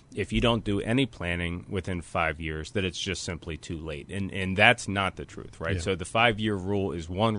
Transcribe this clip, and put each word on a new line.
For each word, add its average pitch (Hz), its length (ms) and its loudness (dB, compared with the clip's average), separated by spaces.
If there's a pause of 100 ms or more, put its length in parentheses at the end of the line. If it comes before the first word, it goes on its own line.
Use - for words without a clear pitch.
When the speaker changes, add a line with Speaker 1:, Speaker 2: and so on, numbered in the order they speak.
(160)
Speaker 1:
if 98 160 -4
you 110 80 2
don't 117 240 4
do 101 180 0
any 127 260 2
planning 87 600 -4
within 92 340 -2
five 80 380 0
years, 78 320 -6
that 98 140 0
it's 87 140 -4
just - 240 -4
simply 82 340 -6
too 82 200 -8
late. 76 320 -8
And, 95 220 -4
and 95 240 -2
that's 113 320 8
not 98 280 0
the 73 100 -8
truth, - 340 -14
right? 82 180 0
Speaker 2:
Yeah. 85 40 -2
Speaker 1:
So 95 140 0
the 87 100 -6
five-year 110 500 4
rule 95 360 0
is 82 180 -6
one 107 300 2